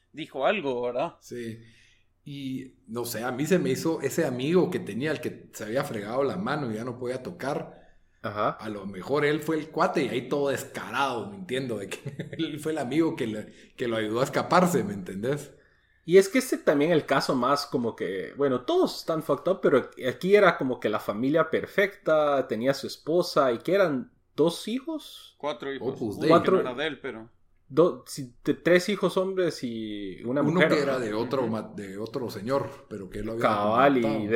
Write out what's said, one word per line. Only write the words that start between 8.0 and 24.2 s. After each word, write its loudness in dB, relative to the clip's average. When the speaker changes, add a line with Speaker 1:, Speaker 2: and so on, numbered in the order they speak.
Speaker 3:
Ajá. -2
Speaker 2:
A -12
lo -10
mejor -2
él 2
fue -2
el -6
cuate 0
y -2
ahí -4
todo 0
descarado, -4
mintiendo, -6
de -8
que -10
<laughs> -10
él -4
fue -4
el -4
amigo 0
que -2
le, -8
que -2
lo 0
ayudó 0
a 4
escaparse, 2
¿me -4
entendés? -6
Speaker 3:
Y 6
es 8
que 2
este -2
también 4
el 4
caso 2
más 2
como -2
que, -6
bueno, 2
todos 2
están -2
fucked 0
up, 0
pero 4
aquí 4
era 6
como -2
que 0
la 0
familia 0
perfecta, 2
tenía 0
su -4
esposa 2
y -2
que 0
eran 2